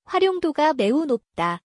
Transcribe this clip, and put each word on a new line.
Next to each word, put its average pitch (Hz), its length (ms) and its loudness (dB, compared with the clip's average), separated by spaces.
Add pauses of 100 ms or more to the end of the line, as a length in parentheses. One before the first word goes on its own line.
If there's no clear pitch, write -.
활용도가 349 680 0
매우 254 320 0
높다. 175 560 -4 (140)